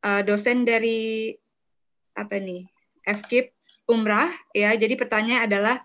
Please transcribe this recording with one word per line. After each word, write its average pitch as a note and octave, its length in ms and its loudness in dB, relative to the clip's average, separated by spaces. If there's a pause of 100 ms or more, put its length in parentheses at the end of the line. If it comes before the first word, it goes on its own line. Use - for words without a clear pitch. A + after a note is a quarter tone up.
uh, G3+ 180 0
dosen A#3 460 2
dari, A3 640 0 (800)
apa G#3 240 -8
nih, F#3 320 -8 (400)
F G#3 160 -4
kip B3 320 0 (320)
Umrah, A3+ 420 2 (220)
ya. G#3 240 2
Jadi A3 180 0
pertanyaannya A3+ 540 0
adalah G#3 360 2